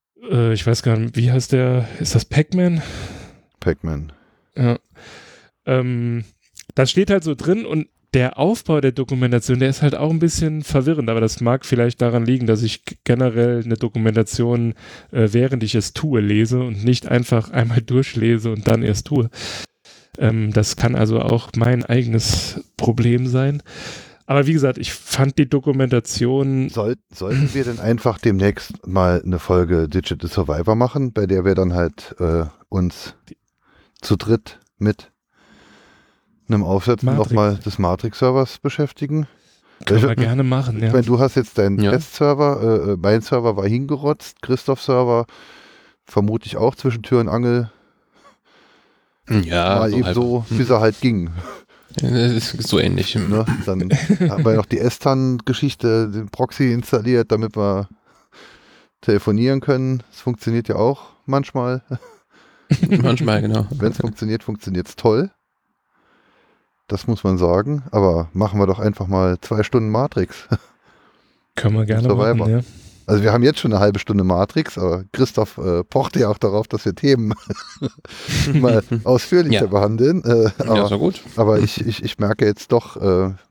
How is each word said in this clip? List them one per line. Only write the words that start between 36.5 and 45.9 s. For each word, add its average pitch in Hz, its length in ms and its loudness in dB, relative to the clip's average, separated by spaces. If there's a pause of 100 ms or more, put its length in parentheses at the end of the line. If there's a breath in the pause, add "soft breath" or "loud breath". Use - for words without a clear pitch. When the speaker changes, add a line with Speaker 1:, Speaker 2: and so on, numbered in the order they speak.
Speaker 2:
Aufsetzen 98 420 0
Speaker 1:
Matrix. 107 240 0
Speaker 2:
nochmal 104 280 2
des 98 200 -10
Matrix-Servers 123 800 0
beschäftigen? 147 680 -4 (580 soft breath)
Speaker 1:
Können 104 140 4
Speaker 2:
Ich, 110 80 4
Speaker 1:
wir 113 80 0
gerne 123 260 0
machen, 127 360 0
Speaker 2:
ich 107 80 -2
Speaker 1:
ja. 113 60 2
Speaker 2:
meine, 123 120 4
du 120 160 2
hast 131 160 2
jetzt 117 240 -2
deinen 101 200 2
Speaker 3:
Ja. 101 120 2
Speaker 2:
Testserver, 143 680 0 (280)
äh, 101 60 0
äh, 92 40 -4
mein 104 240 2
Server 117 340 0
war 98 120 -2
hingerotzt, 139 720 -4
Christophs 131 440 -2
Server 120 420 2 (800 loud breath)